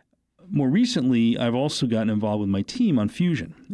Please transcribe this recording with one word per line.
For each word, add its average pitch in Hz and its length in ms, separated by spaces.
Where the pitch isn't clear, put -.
More 147 220
recently, 127 680
I've 120 160
also 139 320
gotten 110 240
involved 107 300
with 101 80
my 98 120
team 180 380
on 104 100
fusion. 175 460